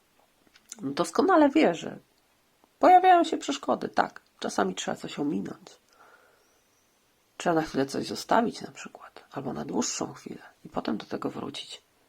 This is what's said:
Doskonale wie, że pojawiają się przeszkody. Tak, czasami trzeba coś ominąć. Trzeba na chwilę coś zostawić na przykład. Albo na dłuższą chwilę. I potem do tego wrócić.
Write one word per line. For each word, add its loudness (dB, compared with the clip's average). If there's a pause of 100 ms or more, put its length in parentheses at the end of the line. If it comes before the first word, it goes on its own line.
(840)
Doskonale 2
wie, 4
że -12 (800)
pojawiają 8
się -4
przeszkody. -4
Tak, -2 (180)
czasami -2
trzeba -6
coś -14
ominąć. -6 (1600)
Trzeba 0
na 2
chwilę -2
coś -6
zostawić -2
na -14
przykład. -20
Albo -10
na -10
dłuższą -4
chwilę. -16 (220)
I -16
potem -6
do -12
tego -6
wrócić. -12 (260)